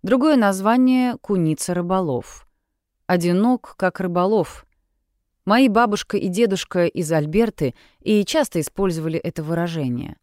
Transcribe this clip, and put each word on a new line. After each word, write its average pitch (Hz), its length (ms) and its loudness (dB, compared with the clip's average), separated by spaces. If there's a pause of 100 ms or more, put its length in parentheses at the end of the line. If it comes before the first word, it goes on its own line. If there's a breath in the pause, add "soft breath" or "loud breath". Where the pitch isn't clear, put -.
Другое 262 320 2
название — 240 840 2
куница-рыболов. 175 1300 -2 (600)
Одинок, 185 720 0
как 185 220 -2
рыболов. 185 680 -2 (800)
Мои 247 220 4
бабушка 214 500 0
и 190 120 -2
дедушка 180 560 0
из 165 260 -4
Альберты 156 640 0 (240 soft breath)
и 208 240 2
часто 269 380 -2
использовали 165 580 -4
это 165 240 -8
выражение. 156 800 -4